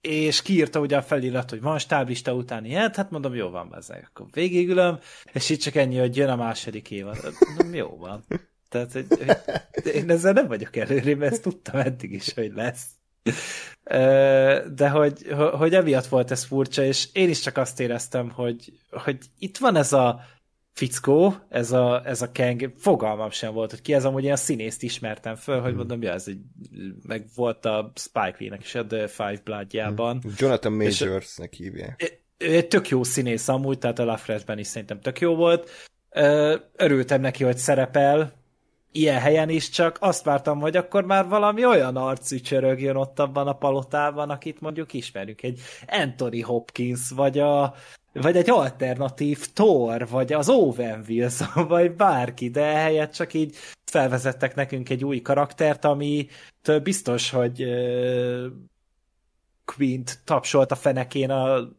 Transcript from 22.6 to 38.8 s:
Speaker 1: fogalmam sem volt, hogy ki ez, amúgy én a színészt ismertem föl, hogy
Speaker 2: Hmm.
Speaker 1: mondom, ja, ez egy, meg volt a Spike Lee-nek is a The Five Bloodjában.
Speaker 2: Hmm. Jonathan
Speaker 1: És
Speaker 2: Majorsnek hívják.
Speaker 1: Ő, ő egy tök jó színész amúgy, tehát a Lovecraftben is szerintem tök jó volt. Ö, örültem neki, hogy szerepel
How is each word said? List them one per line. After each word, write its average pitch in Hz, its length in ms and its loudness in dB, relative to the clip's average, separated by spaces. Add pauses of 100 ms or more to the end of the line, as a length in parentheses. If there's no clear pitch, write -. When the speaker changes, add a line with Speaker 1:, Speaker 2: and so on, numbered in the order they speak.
Speaker 1:
fogalmam 107 520 0
sem 110 220 -8
volt, 110 180 -4
hogy - 120 -16
ki 147 120 0
ez, 135 100 4
amúgy 135 200 0
én 143 80 2
a 139 40 2
színészt 113 460 -4
ismertem 113 520 -8
föl, 131 260 -4
hogy 123 80 -2
Speaker 2:
Hmm. 123 100 -2
Speaker 1:
mondom, 120 240 -6
ja, 95 100 -2
ez 95 140 -6
egy, 98 140 -10 (680)
meg 110 280 -8
volt 117 300 -2
a 107 300 -2
Spike 95 440 -4
Lee-nek 101 220 -12
is - 140 -16
a 120 120 -4
The 107 200 -4
Five 101 380 -6
Bloodjában. 107 760 -4
Speaker 2:
Hmm. 113 160 -10
Jonathan 117 420 0
Speaker 1:
És 104 200 2
Speaker 2:
Majorsnek 95 520 -6
hívják. - 500 -12 (360)
Speaker 1:
Ő, 170 80 -6
ő 160 100 2
egy 170 120 2
tök - 200 2
jó 131 160 2
színész 123 440 -2
amúgy, 135 300 0
tehát 120 200 -2
a 123 60 0
Lovecraftben 110 540 -4
is 104 80 -10
szerintem 104 340 -10
tök - 200 -6
jó 170 140 2
volt. 170 340 4 (420)
Ö, 147 460 4 (200)
örültem 139 440 4
neki, 131 240 -2
hogy 123 120 2
szerepel 139 760 2 (600)